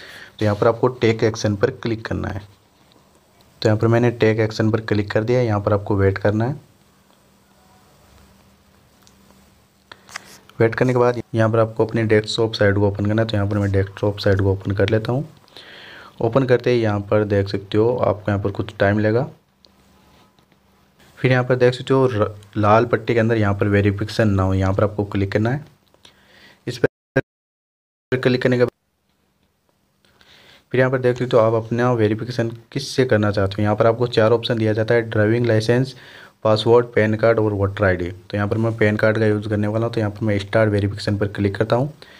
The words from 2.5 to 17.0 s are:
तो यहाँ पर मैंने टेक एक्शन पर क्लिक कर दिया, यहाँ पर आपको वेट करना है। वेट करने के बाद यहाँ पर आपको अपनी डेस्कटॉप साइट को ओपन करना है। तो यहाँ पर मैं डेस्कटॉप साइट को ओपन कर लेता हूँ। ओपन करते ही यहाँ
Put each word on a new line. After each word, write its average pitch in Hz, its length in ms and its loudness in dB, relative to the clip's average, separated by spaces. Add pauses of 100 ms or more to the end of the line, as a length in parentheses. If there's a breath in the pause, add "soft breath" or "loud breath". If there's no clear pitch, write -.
तो 117 60 2
यहाँ 107 100 2
पर 117 80 0
मैंने 117 260 2
टेक 110 280 2
एक्शन 110 300 -2
पर 110 120 0
क्लिक 104 280 -4
कर 110 140 0
दिया, 123 160 0
यहाँ 110 200 0
पर 101 120 -2
आपको 101 240 -2
वेट 98 220 2
करना 107 260 0
है। 135 160 -6 (4000 loud breath)
वेट 117 140 2
करने 127 180 0
के 123 60 2
बाद 120 220 2 (140)
यहाँ 110 160 2
पर 113 80 0
आपको 113 280 0
अपनी 117 180 -2
डेस्कटॉप 110 500 0
साइट 101 200 2
को 101 140 2
ओपन 101 180 -4
करना 107 160 0
है। 110 60 -4
तो 107 80 -4
यहाँ 101 120 0
पर 104 100 -2
मैं 101 140 0
डेस्कटॉप 98 460 -2
साइट 101 220 0
को 98 120 2
ओपन 98 200 -4
कर 98 180 0
लेता 110 220 -2
हूँ। 151 160 -4 (920 loud breath)
ओपन 120 240 2
करते 123 260 2
ही 120 120 2
यहाँ 104 200 0